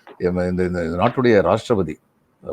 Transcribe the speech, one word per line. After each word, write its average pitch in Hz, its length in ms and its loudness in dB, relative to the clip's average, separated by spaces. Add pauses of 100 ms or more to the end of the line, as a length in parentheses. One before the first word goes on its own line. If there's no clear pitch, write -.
(200)
இந்த, 90 280 0
இந்த, 90 160 0
இந்த 87 340 -4
நாட்டுடைய 120 440 2
ராஷ்டிரபதி, 92 540 0 (580)